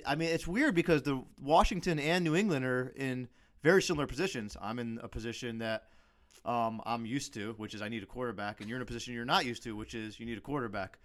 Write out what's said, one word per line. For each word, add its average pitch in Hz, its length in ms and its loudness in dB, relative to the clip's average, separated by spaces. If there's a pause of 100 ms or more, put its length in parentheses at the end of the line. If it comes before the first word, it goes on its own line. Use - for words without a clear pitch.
I 139 80 2
mean, 165 160 2
it's 160 160 0
weird 226 280 2
because 160 280 4
the 135 200 0 (200)
Washington 170 560 4
and 170 260 4
New 160 120 4
England 175 280 4
are 127 320 0
in 127 320 -4 (340)
very 180 200 8
similar 147 240 0
positions. 123 560 -4
I'm 113 160 -4
in 117 240 -6
a 110 60 -10
position 113 500 -6
that, 110 300 -2 (580)
um, 113 400 0
I'm 117 180 -2
used 131 300 -4
to, 110 240 -4
which 107 160 -6
is 104 80 -8
I 107 80 -4
need 113 120 -4
a 98 40 -10
quarterback, 104 540 -6
and 104 100 -8
you're 123 60 -6
in 127 60 -4
a 120 40 -8
position 120 260 -8
you're 120 140 -6
not 165 180 2
used 120 200 -4
to, 110 120 -6
which 110 180 -8
is 107 240 -8
you 113 60 -12
need 117 140 -6
a - 20 -12
quarterback. 110 640 -6